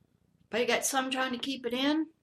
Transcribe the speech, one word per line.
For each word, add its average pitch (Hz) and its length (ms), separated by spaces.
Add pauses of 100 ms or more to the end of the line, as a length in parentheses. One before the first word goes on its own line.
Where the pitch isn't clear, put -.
(500)
but 220 100
you 240 60
got 233 180
some 262 260
trying 262 220
to 240 60
keep 254 260
it 233 80
in. 302 400 (100)